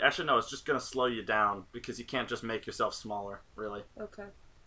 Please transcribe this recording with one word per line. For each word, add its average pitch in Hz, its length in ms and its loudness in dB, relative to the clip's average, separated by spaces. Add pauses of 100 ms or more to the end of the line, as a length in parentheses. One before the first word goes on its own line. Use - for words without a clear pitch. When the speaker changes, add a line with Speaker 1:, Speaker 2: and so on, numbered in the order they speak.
Speaker 1:
actually, 151 240 4
no, 131 120 6
it's - 120 2
just - 140 -10
gonna 135 160 2
slow 127 260 2
you 113 160 0
down 104 500 4
because 120 260 -8
you 120 60 -10
can't 123 240 -2
just 120 140 -4
make 113 240 -4
yourself 107 280 0
smaller, 101 460 -6 (160)
really. 104 260 -6 (180)
Speaker 2:
Okay. 208 240 -10 (420)